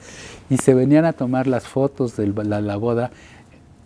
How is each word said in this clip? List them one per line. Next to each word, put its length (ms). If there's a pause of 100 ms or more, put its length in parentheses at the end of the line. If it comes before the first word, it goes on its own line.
(480)
y 100
se 180
venían 300
a 80
tomar 340
las 180
fotos 500
de 120
la, 340
la 140
boda, 340 (760)